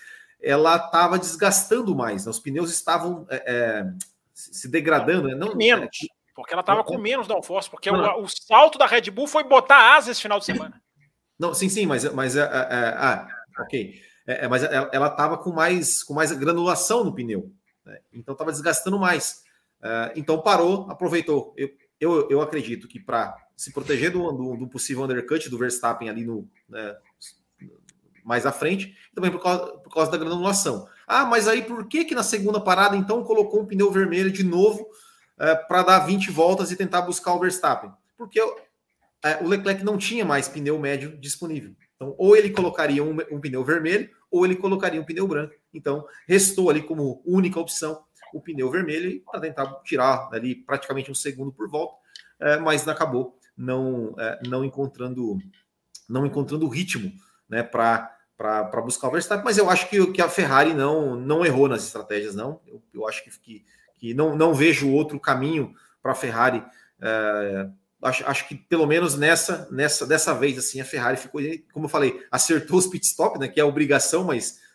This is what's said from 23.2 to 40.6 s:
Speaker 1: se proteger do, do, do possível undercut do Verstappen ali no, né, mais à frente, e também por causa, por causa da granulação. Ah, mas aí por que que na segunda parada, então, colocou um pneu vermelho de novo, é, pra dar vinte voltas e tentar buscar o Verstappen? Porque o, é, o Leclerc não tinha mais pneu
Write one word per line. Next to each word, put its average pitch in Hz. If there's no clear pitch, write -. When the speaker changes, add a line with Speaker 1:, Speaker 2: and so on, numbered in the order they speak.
Speaker 1:
se -
proteger 139
do, 175
do, 127
do 127
possível 131
undercut 135
do 123
Verstappen 117
ali 113
no, 110
né, 107
mais 117
à 135
frente, 185
e -
também 185
por 170
causa, 180
por -
causa 156
da 160
granulação. 170
Ah, 254
mas 226
aí 233
por 226
que 320
que 302
na 233
segunda 208
parada, 202
então, 214
colocou 214
um 202
pneu 196
vermelho 185
de 196
novo, 190
é, 156
pra 175
dar 185
vinte 190
voltas 175
e 180
tentar 180
buscar 175
o 175
Verstappen? 160
Porque 220
o, -
é, 151
o 165
Leclerc 196
não 208
tinha 220
mais 139
pneu 151